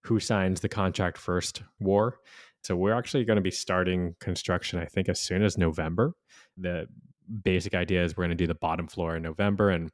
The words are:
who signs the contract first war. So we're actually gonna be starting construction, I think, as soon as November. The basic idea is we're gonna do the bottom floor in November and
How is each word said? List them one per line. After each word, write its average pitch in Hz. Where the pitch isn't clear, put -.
who 110
signs 95
the 101
contract 92
first -
war. 101
So 92
we're 95
actually 120
gonna 107
be 92
starting 90
construction, 90
I 85
think, 92
as 90
soon 92
as 104
November. 85
The 87
basic 92
idea 90
is 82
we're 90
gonna 87
do 85
the 76
bottom 82
floor 82
in 82
November 101
and 82